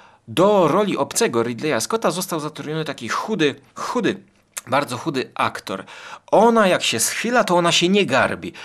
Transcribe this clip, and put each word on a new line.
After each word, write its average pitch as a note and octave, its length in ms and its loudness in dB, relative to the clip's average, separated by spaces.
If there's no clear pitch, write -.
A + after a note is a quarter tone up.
Do F#3 400 4
roli F#3 300 2
Obcego C3+ 460 0
Ridleya B2 380 -2
Scotta A3 300 -2
został F3 280 -6
zatrudniony D3+ 460 -8
taki B2 240 -8
chudy, D#3+ 460 -2
chudy, E3+ 480 -4
bardzo B2 300 -2
chudy C3 380 -4
aktor. G#2+ 480 -4
Ona A3 360 6
jak E3 160 2
się - 160 -2
schyla, A#3 440 0
to F3 140 2
ona F3 140 2
się F3 180 2
nie G3 160 4
garbi. G#2 480 0